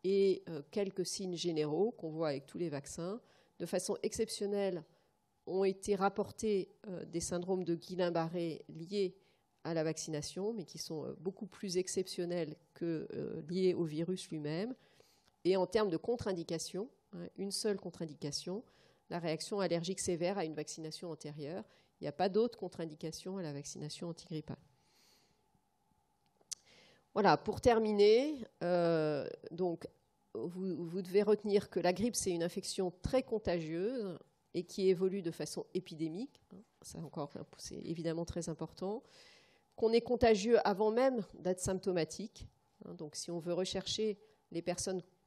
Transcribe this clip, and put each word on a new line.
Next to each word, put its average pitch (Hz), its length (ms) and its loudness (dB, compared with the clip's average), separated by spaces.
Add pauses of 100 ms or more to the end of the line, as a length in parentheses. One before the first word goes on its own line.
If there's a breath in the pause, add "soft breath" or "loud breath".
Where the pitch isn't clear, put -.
et, 196 440 4
euh, 160 220 -6
quelques 190 360 -2
signes 185 300 -4
généraux 160 560 2
qu'on 160 200 -8
voit 160 180 0
avec 139 160 -2
tous - 140 -10
les 170 100 0
vaccins. 165 500 -6 (380 soft breath)
De 170 80 -6
façon 190 380 -2
exceptionnelle, 202 800 -2 (600 soft breath)
ont 190 180 2
été 196 320 2
rapportés, 196 760 0 (180)
euh, 165 180 -8
des 165 140 -4
syndromes 180 440 -2
de 170 120 0
Guillain-Barré 170 920 -2
liés 180 460 -2 (480 soft breath)
à 165 100 -2
la 160 100 2
vaccination, 160 720 -4
mais 190 120 -6
qui - 120 -16
sont, 151 280 -8
euh, 135 140 -6
beaucoup 190 260 -6
plus 180 320 -4
exceptionnels 175 800 -2 (180)
que, 165 400 -4
euh, 143 360 -6
liés 185 240 4
au 175 100 2
virus 170 460 -2
lui-même. 160 460 -4 (680 soft breath)
Et 185 140 4
en 185 80 4
termes 214 240 2
de 165 80 0
contre-indication, 185 920 -4 (240)
hein, 175 140 -10 (100)
une 196 140 -4
seule 202 260 0
contre-indication, 160 840 -8 (460 soft breath)
la 170 100 -4
réaction 165 400 -2
allergique 170 400 0
sévère 180 380 0
à 170 80 -2
une 156 100 -6
vaccination 160 560 -8
antérieure. 151 520 -8 (360 soft breath)
Il - 60 -8
n'y - 20 -2
a 143 60 -6
pas 190 160 4
d'autre 220 280 2
contre-indication 170 800 -8
à 190 40 -6
la 151 120 -6
vaccination 151 560 -8
antigrippale. 156 480 -8 (2500 soft breath)
Voilà, 190 220 8
pour - 240 -2
terminer, 226 800 6 (260)
euh, 170 640 2 (240)
donc, 170 360 -2 (460)
vous, 170 520 -4
vous 175 160 -4
devez 185 220 4
retenir 208 460 4
que 185 100 -2
la 180 120 6
grippe, 202 240 2
c'est - 160 0
une 165 120 2
infection 180 580 -2
très 262 200 4
contagieuse 190 960 -2 (360)
et 175 100 -2
qui 185 260 2
évolue 185 320 4
de 165 100 -2
façon - 420 -6
épidémique. 165 680 -4 (400)
Ça, - 180 -14
encore, 147 300 -8 (280)
c'est - 260 -10
évidemment 165 420 -4
très 170 240 -6
important. 185 540 -6 (720 loud breath)
Qu'on 226 180 4
est 233 80 8
contagieux 226 640 6
avant 214 260 4
même 240 340 4 (140)
d'être 180 200 0
symptomatique. 185 880 -2 (380)
Hein, 175 80 -12
donc, 160 220 -12
si - 160 -8
on 170 80 -2
veut 175 140 -2
rechercher 196 640 0 (340 soft breath)
les 170 100 -4
personnes 180 400 -2 (260)